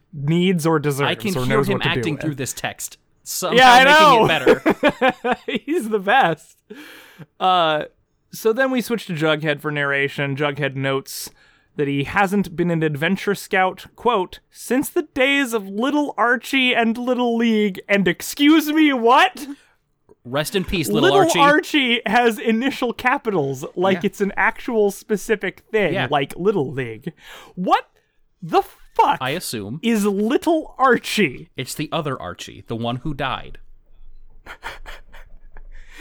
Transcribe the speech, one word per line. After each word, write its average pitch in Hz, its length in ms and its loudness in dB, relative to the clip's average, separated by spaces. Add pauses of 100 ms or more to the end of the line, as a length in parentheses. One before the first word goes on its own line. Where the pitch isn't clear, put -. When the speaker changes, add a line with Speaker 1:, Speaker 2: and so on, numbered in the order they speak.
(120)
Speaker 1:
needs 165 540 0
or 160 140 2
deserves 143 320 -2
Speaker 2:
I 175 40 -4
can 190 220 -4
Speaker 1:
or 127 80 -2
Speaker 2:
hear 135 100 0
Speaker 1:
knows 139 140 2
Speaker 2:
him - 60 0
Speaker 1:
what - 80 -4
to 147 100 0
do 170 60 -2
Speaker 2:
acting 151 160 -2
Speaker 1:
with. - 80 -8
Speaker 2:
through 151 120 -4
this 127 160 -8
text. - 460 -10 (300)
Somehow - 300 -2
Speaker 1:
Yeah, 254 140 10
I 254 120 10
Speaker 2:
making 277 840 4
Speaker 1:
know. - 180 0
Speaker 2:
it - 140 0
better. 247 380 0 (140)
Speaker 1:
<laughs> 269 140 -4
He's 277 240 -4
the 214 80 0
best. 196 640 0 (800)
Uh, 165 460 2 (460)
so 220 220 0
then 262 160 0
we 254 120 -2
switch 226 260 -6
to 180 60 -6
Jughead 151 480 -2
for 151 100 -6
narration. 139 640 -2
Jughead 143 400 -4
notes 135 560 -6 (440)
that 147 120 -2
he 139 160 -2
hasn't 196 520 0
been 170 140 -2
an 160 140 -2
adventure 165 500 -2
scout, 185 640 -2
quote, 220 460 -2 (100)
"since - 380 -4
the 349 120 -4 (140)
days 277 400 0
of 196 120 -4
Little 277 520 -2
Archie 247 560 0
and 226 240 2
Little 247 360 0
League," 214 540 0
and 202 180 2
excuse 294 640 2
me, 302 220 4
what? 262 540 2 (760)
Speaker 2:
Rest 139 320 -4
in 185 80 0
peace, 165 240 -2
Little 247 220 4
Speaker 1:
Little 403 120 6
Speaker 2:
Archie. 330 180 2
Speaker 1:
Archie 285 680 4
has 233 320 2
initial 233 560 0
capitals, 175 720 -2 (100)
like 185 280 0
Speaker 2:
Yeah. - 40 2
Speaker 1:
it's 196 140 -4
an 196 160 -2
actual 208 540 0
specific 202 800 -4
thing, 190 240 0
Speaker 2:
Yeah. 170 160 -2
Speaker 1:
like 143 260 -2
Little 175 340 0
League. 123 400 -8 (440)
What 285 340 0 (520)
the 180 200 0
fuck - 580 -2
Speaker 2:
I 131 120 -4
assume. 127 520 -8
Speaker 1:
is 226 220 2
Little 262 720 0
Archie? 226 800 0
Speaker 2:
It's 127 180 -10
the 156 160 -8
other 147 280 -6
Archie, - 480 -14
the 117 100 -8
one 117 200 -4
who 151 160 -8
died. 117 440 -8 (880)
Speaker 1:
<laughs> - 20 -20 (1500)